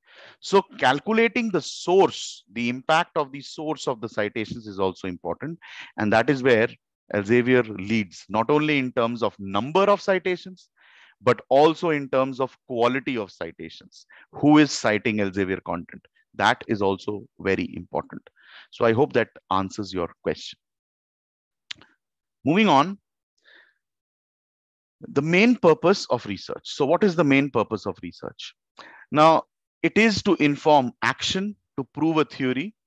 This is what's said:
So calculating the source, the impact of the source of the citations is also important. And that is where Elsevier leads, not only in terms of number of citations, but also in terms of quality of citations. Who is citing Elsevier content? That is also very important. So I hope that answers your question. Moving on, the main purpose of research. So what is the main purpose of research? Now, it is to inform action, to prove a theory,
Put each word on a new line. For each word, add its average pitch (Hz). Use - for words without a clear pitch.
So 190
calculating 220
the 180
source, -
the 120
impact 156
of 143
the 143
source 151
of 123
the 110
citations 107
is 98
also 95
important. 90
And 104
that 113
is 135
where 120
Elsevier 117
leads, 107
not 110
only 151
in 127
terms 117
of 104
number 110
of 202
citations, 185
but 117
also 156
in 143
terms 131
of 131
quality 127
of 101
citations. -
Who 147
is 147
citing 107
Elsevier 95
content? 87
That 107
is 104
also 98
very 92
important. -
So -
I 117
hope 127
that 117
answers 95
your 87
question. -
Moving 208
on, 170
the 139
main 190
purpose 170
of 127
research. -
So -
what 165
is 185
the 170
main 139
purpose 110
of 98
research? -
Now, 156
it 170
is 214
to 185
inform 143
action, 190
to 139
prove 156
a 151
theory, 135